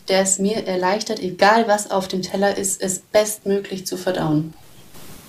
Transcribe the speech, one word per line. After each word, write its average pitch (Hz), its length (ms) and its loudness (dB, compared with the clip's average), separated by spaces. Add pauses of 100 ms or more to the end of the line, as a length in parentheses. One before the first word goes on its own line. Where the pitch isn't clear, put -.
der 190 140 4
es 190 160 2
mir 196 300 0
erleichtert, 190 520 0
egal 196 480 4
was 208 220 2
auf 190 180 0
dem 185 140 -2
Teller 196 340 0
ist, 196 240 -4
es 185 200 -4
bestmöglich 196 880 -2
zu 185 100 -6
verdauen. 160 560 0 (760)